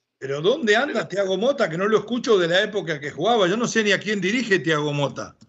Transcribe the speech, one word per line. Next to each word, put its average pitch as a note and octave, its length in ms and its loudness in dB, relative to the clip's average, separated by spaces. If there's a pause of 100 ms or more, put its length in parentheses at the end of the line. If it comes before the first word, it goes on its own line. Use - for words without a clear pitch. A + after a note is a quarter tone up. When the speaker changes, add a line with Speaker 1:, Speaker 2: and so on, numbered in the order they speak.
(180)
Speaker 1:
¿Pero C#3 220 -6
dónde G#3+ 360 2
anda B3 260 0
Speaker 2:
Sí. D3+ 80 -10
Speaker 1:
Thiago F#3+ 260 -2
Motta? A3+ 340 0
Que D#3+ 80 -6
no G3 100 0
lo A3 100 4
escucho A#3 400 0
de F3 100 2
la F3+ 140 2
época E3+ 380 -4
que D3 100 -10
jugaba. F#3+ 380 2
Yo G3 80 0
no A#3 100 0
sé A3 160 0
ni G#3 100 2
a F3+ 60 2
quién G3+ 220 -4
dirige G3+ 400 0
Thiago D3+ 320 -2
Motta. C3 440 -4 (120)